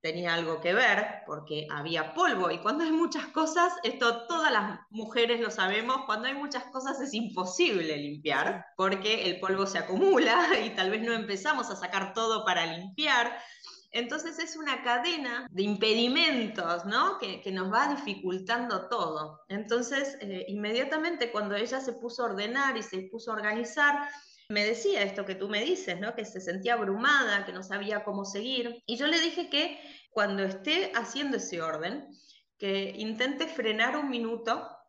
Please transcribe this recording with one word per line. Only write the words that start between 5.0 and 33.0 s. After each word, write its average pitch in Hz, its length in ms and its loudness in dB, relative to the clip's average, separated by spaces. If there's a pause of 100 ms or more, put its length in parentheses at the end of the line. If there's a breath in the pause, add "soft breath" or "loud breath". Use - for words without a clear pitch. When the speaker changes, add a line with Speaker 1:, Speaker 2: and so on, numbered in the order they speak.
Speaker 1:
lo 214 100 0
sabemos, 226 560 2
cuando 220 220 0
hay 277 60 -2
muchas 277 320 -6
cosas 262 340 -4
es 262 140 -4
imposible 185 840 2
limpiar, 147 600 0
Speaker 2:
Sí. - 60 -12 (120)
Speaker 1:
porque 196 500 2
el 180 140 -2
polvo 196 260 2
se 190 120 -2
acumula 302 600 6
<laughs> 330 260 4
y 220 120 -4
tal 190 140 2
vez 220 120 0
no 233 100 0
empezamos 220 580 0
a 196 40 -4
sacar 190 400 -4
todo 220 300 2
para 180 220 2
limpiar. 240 720 0 (540 loud breath)
Entonces 294 480 -4
es 330 180 -6
una 269 280 -2
cadena 254 640 0
de 190 140 0
impedimentos, 220 1200 2
¿no? 294 340 2
Que, 190 220 -6
que 196 100 -6
nos 190 220 -2
va 269 160 4
dificultando 208 1000 -2
todo. 156 600 -4
Entonces, 247 720 -2
eh, 190 280 -6
inmediatamente 240 840 0
cuando 208 240 -2
ella 247 240 -2
se 262 140 -4
puso 233 280 -6
a 240 40 2
ordenar 233 500 0
y 220 60 -4
se 190 280 -8
puso 226 220 -10
a - 20 -2
organizar, 233 760 2 (420 loud breath)
me 208 140 2
decía 233 380 2
esto 196 220 -2
que 190 100 -6
tú 190 140 -6
me 208 140 0
dices, 233 380 -2
¿no? 220 140 -4
Que 220 100 -6
se 190 160 -10
sentía 190 340 0
abrumada, 214 680 2
que 190 80 -8
no 185 100 -8
sabía 202 420 -4
cómo 202 200 -4
seguir. 233 600 -4
Y 233 100 -4
yo 277 100 0
le 330 140 4
dije 330 300 -2
que 302 280 0 (320 loud breath)
cuando 202 320 0
esté 294 520 0
haciendo 277 420 -2
ese 175 260 -4
orden, 160 460 -4 (500 loud breath)
que 196 380 -2
intente 240 500 -2